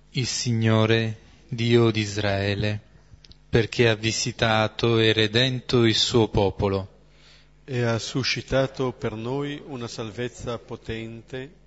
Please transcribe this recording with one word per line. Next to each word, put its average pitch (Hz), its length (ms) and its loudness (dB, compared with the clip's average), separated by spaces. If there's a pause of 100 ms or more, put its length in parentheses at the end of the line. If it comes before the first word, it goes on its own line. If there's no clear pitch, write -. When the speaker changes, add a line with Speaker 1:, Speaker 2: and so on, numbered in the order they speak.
(120)
Speaker 1:
il 123 160 -4
Signore, 113 920 2 (280)
Dio 117 440 4
di 110 100 0
Israele, 101 800 -2 (680)
perché 117 380 2
ha 113 80 4
visitato 113 1040 0
e 110 140 4
redento 120 720 2
il 110 100 4
suo 113 320 2
popolo. 98 800 -2 (580)
Speaker 2:
E 123 180 -4
ha 117 160 0
suscitato 131 920 -2
per 113 220 -6
noi 139 520 -8
una 127 220 -10
salvezza 117 720 -10
potente 113 920 -12 (140)